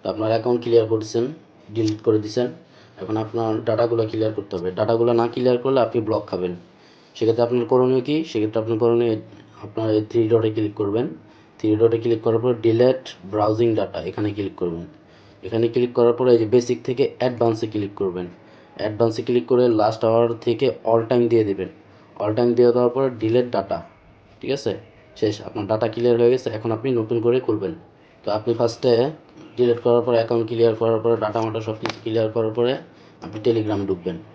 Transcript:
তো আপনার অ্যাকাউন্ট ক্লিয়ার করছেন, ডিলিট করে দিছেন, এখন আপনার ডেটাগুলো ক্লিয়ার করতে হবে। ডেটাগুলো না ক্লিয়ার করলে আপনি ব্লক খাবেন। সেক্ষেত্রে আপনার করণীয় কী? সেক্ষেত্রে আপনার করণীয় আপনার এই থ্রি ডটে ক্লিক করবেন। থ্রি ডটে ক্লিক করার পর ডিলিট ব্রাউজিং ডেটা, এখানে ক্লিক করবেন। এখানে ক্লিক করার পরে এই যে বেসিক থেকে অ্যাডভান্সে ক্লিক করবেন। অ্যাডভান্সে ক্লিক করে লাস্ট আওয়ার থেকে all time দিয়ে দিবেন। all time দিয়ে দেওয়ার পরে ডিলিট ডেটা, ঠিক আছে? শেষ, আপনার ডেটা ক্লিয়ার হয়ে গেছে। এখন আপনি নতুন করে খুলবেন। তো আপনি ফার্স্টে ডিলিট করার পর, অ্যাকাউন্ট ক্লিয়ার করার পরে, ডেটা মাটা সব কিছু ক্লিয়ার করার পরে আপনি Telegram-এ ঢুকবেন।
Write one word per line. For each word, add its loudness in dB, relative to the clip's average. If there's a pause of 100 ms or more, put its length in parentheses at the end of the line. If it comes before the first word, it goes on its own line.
তো -8
আপনার -4
অ্যাকাউন্ট 0
ক্লিয়ার 4
করছেন, -2 (500)
ডিলিট -2
করে 4
দিছেন, -2 (520)
এখন -6 (100)
আপনার -4 (160)
ডেটাগুলো 0
ক্লিয়ার -2
করতে -8
হবে। -4 (100)
ডেটাগুলো 2
না 2
ক্লিয়ার 2
করলে 2
আপনি -2 (100)
ব্লক -2
খাবেন। -4 (640)
সেক্ষেত্রে 2
আপনার 0
করণীয় 4
কী? 0 (140)
সেক্ষেত্রে -2
আপনার -2
করণীয় 2 (500)
আপনার -6 (100)
এই 2
থ্রি 2 (100)
ডটে 2
ক্লিক -2
করবেন। 0 (520)
থ্রি -2 (120)
ডটে 4
ক্লিক 0
করার 2
পর 2 (120)
ডিলিট 4 (300)
ব্রাউজিং 2 (100)
ডেটা, -4 (100)
এখানে -4
ক্লিক -6
করবেন। -6 (600)
এখানে 0 (100)
ক্লিক 0
করার 4
পরে 4
এই 6
যে 0
বেসিক 2 (100)
থেকে 0 (140)
অ্যাডভান্সে 0
ক্লিক -6
করবেন। -4 (540)
অ্যাডভান্সে 0
ক্লিক 0
করে 4 (160)
লাস্ট 2
আওয়ার 4 (200)
থেকে 0 (240)
all 4
time 4
দিয়ে 4
দিবেন। -4 (520)
all -2
time 2
দিয়ে 6
দেওয়ার 4
পরে 0 (140)
ডিলিট 2
ডেটা, -4 (640)
ঠিক -10
আছে? -4 (460)
শেষ, 0 (140)
আপনার -8
ডেটা 0
ক্লিয়ার 2
হয়ে 6
গেছে। -4
এখন -4
আপনি -6 (120)
নতুন -2
করে 4 (100)
খুলবেন। -2 (520)
তো -4 (100)
আপনি -4
ফার্স্টে 0 (640)
ডিলিট 2
করার 4
পর, 0
অ্যাকাউন্ট 0
ক্লিয়ার 2
করার 2
পরে, 2
ডেটা -2
মাটা -4
সব -6
কিছু -6
ক্লিয়ার 0
করার 0
পরে 2 (520)
আপনি -12
Telegram-এ 0
ঢুকবেন। -4 (180)